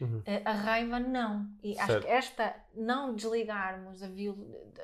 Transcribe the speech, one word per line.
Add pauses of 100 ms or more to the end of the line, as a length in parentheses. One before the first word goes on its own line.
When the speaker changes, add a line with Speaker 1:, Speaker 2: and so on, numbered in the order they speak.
Speaker 1:
Uhum.
Speaker 2:
Eh,
a
raiva
não. (160)
E
acho
Speaker 1:
Certo.
Speaker 2:
que
esta, (200)
não
desligarmos,
a
viol-, (100)